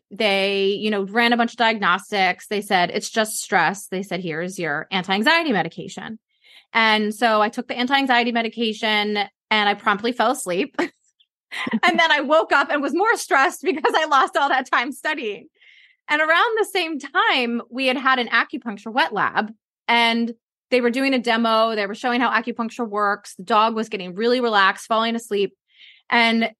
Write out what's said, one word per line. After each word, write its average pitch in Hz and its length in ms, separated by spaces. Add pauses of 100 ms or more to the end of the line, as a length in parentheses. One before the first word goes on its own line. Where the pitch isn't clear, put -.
they, 196 580
you 208 220
know, 202 140
ran 233 300
a 233 40
bunch 233 160
of - 40
diagnostics. 190 920
They 202 140
said, 185 280
"It's - 200
just 220 320
stress." 180 460
They 185 140
said, 185 200
"Here's 175 360
your 156 340
anti-anxiety 226 600
medication." 180 680 (560)
And 214 400
so 220 280
I 214 80
took 240 180
the 247 100
anti-anxiety 247 540
medication 220 840 (340)
and 208 180
I 208 60
promptly 214 380
fell 233 180
asleep. 208 500
<laughs> 339 80 (920)
And 349 160
then 330 120
I 294 100
woke 311 300
up 285 180
and 294 120
was 285 120
more 415 240
stressed - 460
because 320 320
I 320 100
lost 311 320
all 285 120
that 262 200
time 269 220
studying. 269 560 (600)
And 302 140
around 370 360
the 427 140
same 330 280
time, 277 720
we 262 180
had 254 100
had 262 220
an 240 100
acupuncture 226 640
wet 277 220
lab 196 380 (360)
and 233 460 (380)
they 247 100
were 240 100
doing 269 220
a 254 60
demo. 226 560
They 208 120
were 208 80
showing 240 260
how 226 100
acupuncture 226 560
works. 202 480
The 185 80
dog 220 320
was 220 140
getting 180 260
really 240 260
relaxed, 202 460
falling 226 280
asleep. 202 380 (560)
And 226 500